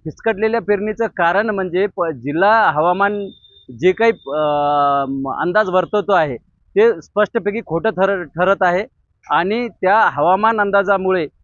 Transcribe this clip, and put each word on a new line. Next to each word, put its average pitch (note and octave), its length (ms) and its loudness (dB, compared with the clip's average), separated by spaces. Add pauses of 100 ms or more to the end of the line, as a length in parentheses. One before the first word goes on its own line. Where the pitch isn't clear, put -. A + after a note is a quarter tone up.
फिसकटलेल्या A3 580 -2
पेरणीचं G#3 460 -2
कारण F#3 420 0
म्हणजे F#3+ 460 -2
प-, F3 100 -2
जिल्हा E3 680 2
हवामान F#3+ 580 0 (500)
जे F3+ 120 4
काही, A3+ 200 2
अ, D3 300 -4 (680)
म-, C3+ 320 -6
अंदाज F#3+ 280 0
वर्तवतो F#3 440 0
आहे D#3+ 240 0 (380)
ते G3+ 260 2
स्पष्टपैकी G3+ 640 -2
खोटं D#3+ 240 -2
ठर-, F#3 340 -2
ठरत F3+ 380 0
आहे F#3 240 0 (460)
आणि G3 360 0
त्या G3 320 0
हवामान G3 600 2
अंदाजामुळे F#3+ 680 0 (160)